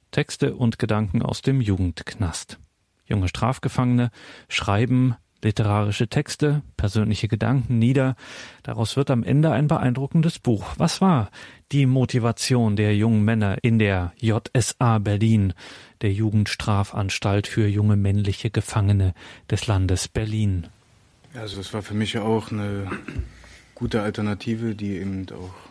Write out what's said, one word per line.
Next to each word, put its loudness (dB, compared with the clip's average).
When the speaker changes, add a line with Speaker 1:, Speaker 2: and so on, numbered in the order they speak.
Speaker 1:
Texte -2
und -2
Gedanken 0
aus -4
dem 0
Jugendknast. -2
Junge 0
Strafgefangene 0
schreiben 0
literarische 0
Texte, -2
persönliche 0
Gedanken 0
nieder. 2
Daraus -4
wird 2
am 2
Ende 2
ein 2
beeindruckendes 0
Buch. 0
Was 0
war 4
die 4
Motivation 2
der 2
jungen 4
Männer 2
in 4
der 2
J 0
S 0
A 4
Berlin, 2
der 0
Jugendstrafanstalt 0
für 0
junge 2
männliche 0
Gefangene 2
des -2
Landes 0
Berlin? -2
Speaker 2:
Also -12
das -12
war -4
für -8
mich -2
auch 0
eine -4
gute -2
Alternative, -4
die -6
eben -6
auch -14